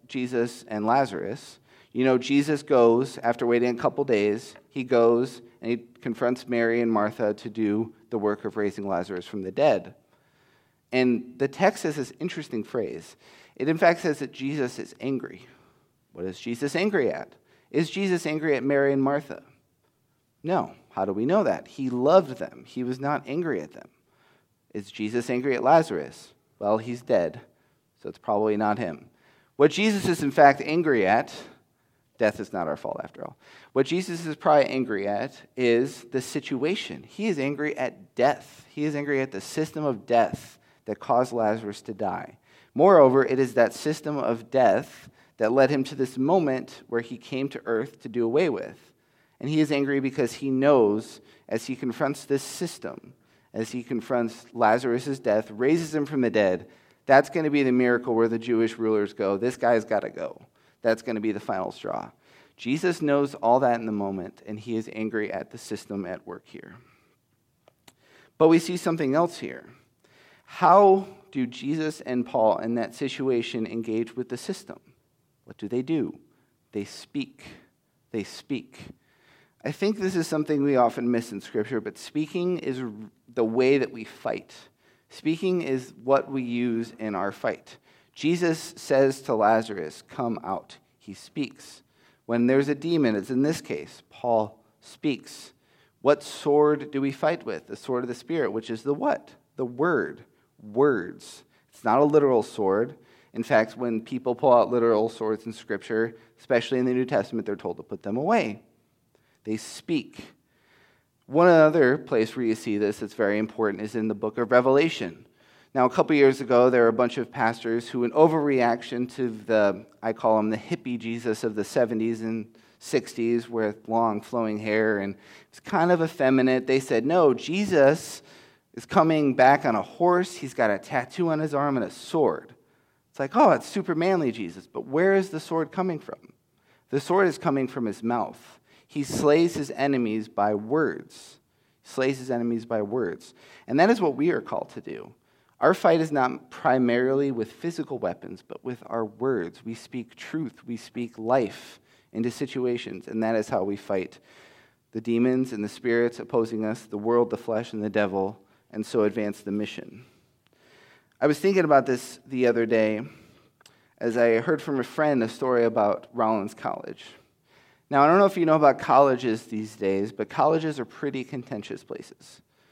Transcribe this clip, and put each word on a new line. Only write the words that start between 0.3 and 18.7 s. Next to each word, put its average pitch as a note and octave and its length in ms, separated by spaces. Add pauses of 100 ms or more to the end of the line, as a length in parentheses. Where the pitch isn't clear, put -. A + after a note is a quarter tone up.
and G#2+ 180
Lazarus, A2+ 760 (320)
you B2 120
know B2+ 140
Jesus C#3+ 460
goes, B2 540
after A#2+ 280
waiting A#2+ 240
a A#2+ 100
couple C#3+ 240
days, G#2+ 500 (140)
he C3+ 140
goes B2 580 (220)
and A2+ 80
he A#2 140 (160)
confronts B2 480
Mary A#2 320
and A#2 100
Martha G#2+ 440
to G#2+ 160
do A2 420 (160)
the A#2 100
work G#2 260
of G#2 120
raising G2+ 320
Lazarus F2+ 380
from G2+ 160
the F#2 100
dead. B2 420 (960)
And B2+ 460
the C3+ 120
text F#3+ 360
has D3+ 120
this C3 220
interesting C#3+ 460
phrase. E2 500 (400)
It, C3+ 140
in D#3+ 80
fact, E3+ 240
says D3+ 200
that C3+ 120
Jesus C3+ 460
is G#2+ 220
angry. C3 460 (680)
What F2 120
is F#2 160
Jesus A#2+ 340
angry E3 380
at? - 220 (360)
Is D#3 200
Jesus F#3 360
angry D3+ 300
at B2 80
Mary C#3 280